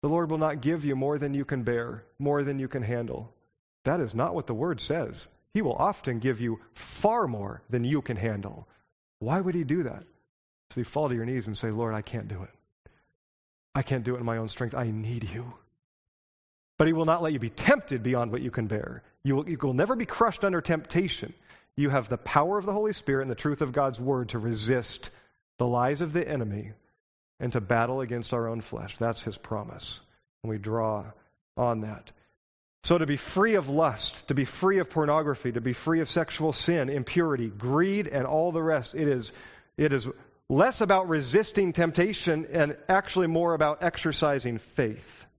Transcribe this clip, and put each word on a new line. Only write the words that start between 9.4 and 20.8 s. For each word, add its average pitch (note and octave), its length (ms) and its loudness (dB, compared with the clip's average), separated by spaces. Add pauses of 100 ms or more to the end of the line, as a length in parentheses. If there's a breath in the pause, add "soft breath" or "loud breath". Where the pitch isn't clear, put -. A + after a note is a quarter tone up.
would F3+ 160 -2
he E3+ 80 0
do D#3 180 0
that? A#2 220 -8 (680)
So B2+ 100 -6
you A#2 40 -2
fall D3 240 -2
to B2 80 0
your A2+ 80 -2
knees A#2+ 240 -4
and G2+ 100 -6
say, A2 140 -2
"Lord, A2+ 220 -2
I G#2+ 80 -4
can't G#2+ 260 -8
do F#2 160 -8
it. - 60 -16 (1200 soft breath)
I C#3 80 0
can't B2+ 220 -2
do B2 100 0
it B2 60 -6
in A#2+ 40 -6
my A#2 120 0
own A2+ 120 -4
strength. A2+ 280 -6
I A#2+ 160 -2
need A2 360 -4
you." A#2 240 -10 (1300)
But D#3 80 6
he D#3+ 60 4
will E3 120 2
not E3 180 4
let D#3+ 100 0
you C3+ 80 -2
be A2+ 100 -4
tempted D3 540 2
beyond A#2+ 260 0
what B2 100 -4
you B2+ 120 -6
can A2 160 -2
bear. - 340 -4 (220 soft breath)
You C#3 100 4
will, D3+ 140 0
you D#3+ 120 -4
will C3 140 0
never G3+ 220 2
be A3+ 100 -4
crushed - 380 2
under F3+ 160 2
temptation. E3+ 720 -2 (420 soft breath)